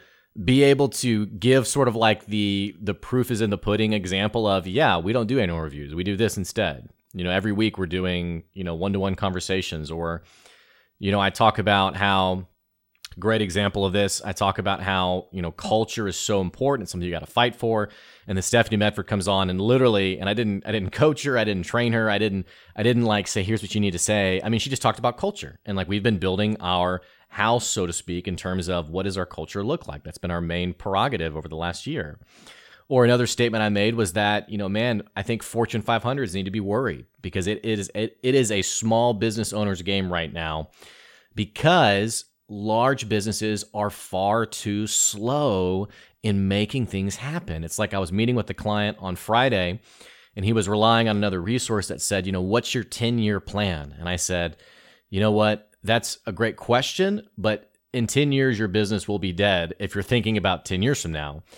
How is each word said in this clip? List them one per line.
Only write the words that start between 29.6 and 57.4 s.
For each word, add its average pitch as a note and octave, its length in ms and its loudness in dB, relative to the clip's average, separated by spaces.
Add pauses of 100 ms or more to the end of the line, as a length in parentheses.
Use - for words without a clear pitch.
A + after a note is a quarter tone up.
look C#3+ 240 -4
like? D2 160 -12
That's D#2+ 140 -14
been F2 140 -6
our F2 100 -2
main F2 320 -2
prerogative F#2+ 640 -2
over D#2 120 -10
the D#2 80 -12
last E2+ 300 -6
year. G#2+ 340 -8 (680)
Or B2+ 180 6
another B2 220 6
statement A2+ 360 2
I G#2+ 60 4
made G#2 260 2
was G#2 180 2
that, G#2 360 2
you G#2 80 -6
know, G2+ 120 -2
man, A2 340 0 (120)
I G2 80 -4
think A2+ 200 -4
Fortune A#2 380 -2
five A2+ 220 0
hundreds A#2+ 300 -2
need F#2+ 120 -4
to F#2+ 60 -6
be A2 80 -4
worried G2+ 460 -2 (160)
because F2+ 260 -4
it G#2 160 -2
is, G#2 320 -2
it, A2 280 -4
it C3 120 4
is A#2+ 160 4
a G2+ 100 2
small A2+ 520 2
business G#2+ 400 -2
owner's G2+ 280 -2
game F#2+ 300 0
right E2 200 -2
now D#2+ 380 -6 (640)
because A2+ 920 2 (240)
large A2 600 0
businesses G#2+ 640 -2
are G#2 160 -2
far G2+ 560 0
too G#2+ 400 -4
slow G#2 1000 0 (340)
in G2 260 2
making G#2 380 0
things F#2+ 300 -4
happen. B2+ 480 -6
It's D#2+ 160 -6
like G#2 140 -4
I G2 60 -2
was E2+ 120 -4
meeting A2+ 240 2
with G#2+ 120 -2
the A#2 60 -8
client G#2 460 -2
on F#2 160 -6
Friday, G#2+ 640 2 (540)
and G2 100 -4
he A2+ 80 2
was G2+ 160 2
relying A2+ 400 4
on G#2 80 2
another G2 240 0
resource A2 460 -2
that - 140 -8
said, F#2+ 240 -2
you G2 60 -4
know, F#2 100 -2
"What's G#2+ 320 0
your A#2+ 100 -2
ten-year A2+ 560 0
plan?" F2+ 600 -4
And E2+ 80 -8
I F2+ 80 -2
said, E2+ 420 -2 (520)
"You F#2+ 100 -2
know G#2+ 120 4
what? G#2+ 380 2 (140)
That's A2+ 420 0
a A2+ 60 -6
great A2 240 -2
question, F#3 720 0 (100)
but G#2+ 320 -2 (220)